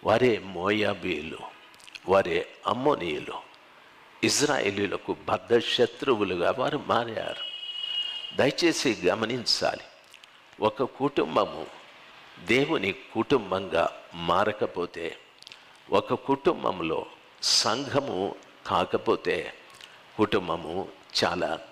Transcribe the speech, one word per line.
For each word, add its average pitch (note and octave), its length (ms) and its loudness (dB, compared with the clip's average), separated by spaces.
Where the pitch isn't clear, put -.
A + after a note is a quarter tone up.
వారే A2 360 4
మోయాబీయులు, F#2 960 -2
వారే F2+ 400 4
అమ్మోనీయులు, A2 880 -2
ఇజ్రాయేలీయులకు G2+ 920 0
బద్ధ A2+ 300 2
శత్రువులుగా G#2 920 2
వారు C3 260 0
మారారు. A2 640 -2
దయచేసి C#3 680 2
గమనించాలి, A2 800 0
ఒక A2 220 2
కుటుంబము C3+ 840 0
దేవుని A#2 520 0
కుటుంబంగా F#2 1120 0
మారకపోతే, F2 1040 -2
ఒక G#2 220 2
కుటుంబంలో A2 920 0
సంఘము A2+ 960 0
కాకపోతే F2+ 840 0
కుటుంబము E2+ 680 -2
చాలా E2+ 360 0